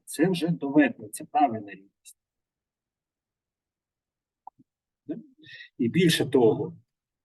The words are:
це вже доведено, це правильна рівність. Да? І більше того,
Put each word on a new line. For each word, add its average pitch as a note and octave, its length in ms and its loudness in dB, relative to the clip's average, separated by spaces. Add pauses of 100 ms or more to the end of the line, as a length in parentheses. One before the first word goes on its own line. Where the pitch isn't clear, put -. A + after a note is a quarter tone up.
це F3 260 0
вже E3+ 180 -2
доведено, C#3 600 0
це - 160 -14
правильна A2 460 -2
рівність. - 480 -20 (3000)
Да? D#4 100 -12 (600)
І A#2 100 -2
більше E3 420 0
того, G#2 460 2 (480)